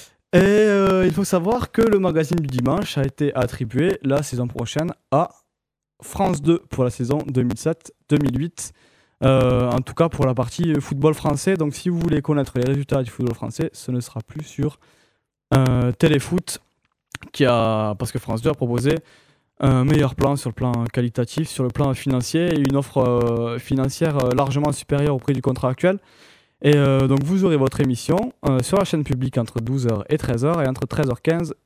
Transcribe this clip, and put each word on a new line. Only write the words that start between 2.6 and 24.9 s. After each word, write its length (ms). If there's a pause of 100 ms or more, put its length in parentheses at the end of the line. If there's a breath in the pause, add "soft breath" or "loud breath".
a 40
été 300
attribué 720
la 180
saison 240
prochaine 460 (180)
à 200 (680)
France 440
deux 160 (100)
pour 140
la 80
saison 340
deux 160
mille 160
sept 340 (160)
deux 120
mille 200
huit. 320 (520 soft breath)
Euh, 480
en 80
tout 160
cas 140
pour 180
la 80
partie 440
football 360
français. 400
Donc 180
si 160
vous 80
voulez 240
connaître 380
les 60
résultats 360
du 80
football 240
français, 400
ce 160
ne 100
sera 220
plus 220
sur, 340 (800 soft breath)
euh, 360
Téléfoot, 680 (720)
qui 140
a... 500
parce 160
que 80
France 240
deux 80
a 20
proposé 400 (680 soft breath)
un 260
meilleur 280
plan 220
sur 160
le 20
plan 300 (100)
qualitatif, 560
sur 140
le 80
plan 240
financier 500
et 140
une 160
offre, 240
euh, 580
financière, 680
euh, 120
largement 360
supérieure 440